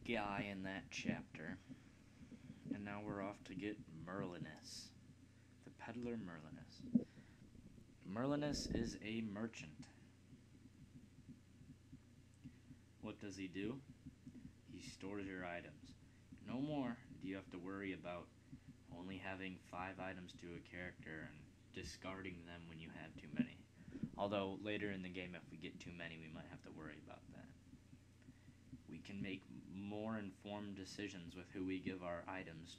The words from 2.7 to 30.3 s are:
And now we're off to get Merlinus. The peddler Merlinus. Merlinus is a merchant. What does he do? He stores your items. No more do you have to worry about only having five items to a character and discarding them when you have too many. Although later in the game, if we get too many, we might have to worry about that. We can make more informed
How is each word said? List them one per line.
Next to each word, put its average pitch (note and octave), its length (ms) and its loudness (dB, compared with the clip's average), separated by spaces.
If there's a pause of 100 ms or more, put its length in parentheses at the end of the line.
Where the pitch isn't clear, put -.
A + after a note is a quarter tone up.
And G2+ 120 0
now G2+ 200 0
we're G2+ 160 4
off G2+ 240 0
to - 80 -4
get G2+ 240 4 (280)
Merlinus. F2 840 0 (760)
The - 140 -10
peddler A#2+ 380 2
Merlinus. E2 880 6 (1040)
Merlinus C#3+ 680 6
is A#2 300 6
a A2+ 160 4 (120)
merchant. G2+ 540 -2 (3250)
What G#2+ 180 0
does G2+ 160 -2
he F#2+ 120 2
do? G2 280 4 (960)
He F2+ 100 -6
stores G2 460 0
your F#2 180 2
items. E2+ 500 -2 (520)
No A#2 120 4
more C#3 380 6 (240)
do F2+ 60 0
you F#2+ 80 4
have F#2 160 -4
to F#2 60 -2
worry F#2+ 360 2
about E2+ 340 0 (680)
only F#2 200 -2
having F#2+ 400 0 (120)
five F#2 300 0
items F2+ 340 0
to F2 220 -6
a - 200 -6
character D#2+ 540 -2
and D#2 80 -10 (360)
discarding F#2 600 -2 (100)
them E2+ 220 -6
when D#2+ 120 -6
you E2 100 -4 (120)
have D#2+ 200 -6
too - 120 -8
many. - 240 4 (600)
Although G2 460 8
later G#2 280 6
in F#2+ 100 4
the F2+ 80 2
game, F2+ 260 2
if D#2+ 60 -2 (100)
we E2 60 -6
get D#2+ 220 -2
too F2+ 180 -4
many, E2 200 0
we D#2+ 160 -6
might D#2+ 160 -6
have E2 140 -8
to D2 140 -8
worry D2+ 280 -4
about - 160 -8 (120)
that. - 120 -8 (1400)
We D#2+ 100 -4
can G2 220 0
make - 220 2 (300)
more G#2 440 4
informed G2+ 580 0